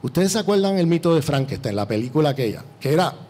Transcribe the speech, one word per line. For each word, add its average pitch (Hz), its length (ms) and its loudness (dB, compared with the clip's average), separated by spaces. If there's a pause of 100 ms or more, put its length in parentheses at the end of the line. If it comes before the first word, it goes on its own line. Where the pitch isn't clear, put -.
¿Ustedes 175 300 0
se 220 80 0
acuerdan 196 380 2
el 170 100 2
mito 170 260 2
de 151 80 4
Frankenstein, 135 540 -2
la 101 100 0
película 127 440 0
aquella? 131 340 -4 (160)
Que 135 120 0
era 165 220 2 (160)